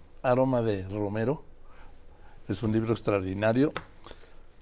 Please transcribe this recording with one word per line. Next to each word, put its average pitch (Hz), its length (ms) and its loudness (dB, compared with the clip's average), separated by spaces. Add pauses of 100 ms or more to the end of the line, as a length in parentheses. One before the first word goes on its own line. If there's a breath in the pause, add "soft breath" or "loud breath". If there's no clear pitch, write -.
(220)
Aroma 127 400 4
de 98 260 0
Romero. 104 540 -2 (1040 soft breath)
Es 101 140 -2
un 107 100 0
libro 113 220 2
extraordinario. 107 800 2 (880 loud breath)